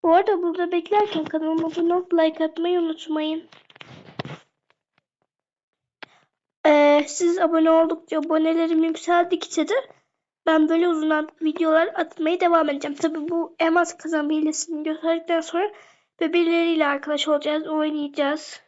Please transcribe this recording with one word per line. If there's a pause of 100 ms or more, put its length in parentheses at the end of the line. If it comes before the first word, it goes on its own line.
Bu
arada
burada
beklerken
kanalıma
abone
olup
like
atmayı
unutmayın. (3250)
Ee,
siz
abone
oldukça,
abonelerim
yükseldikçe
de (720)
ben
böyle
uzun
at-,
videolar
atmaya
devam
edeceğim.
Tabii
bu
elmas
kazanma
hilesini
gösterdikten
sonra (480)
birbirleriyle
arkadaş
olacağız,
oynayacağız.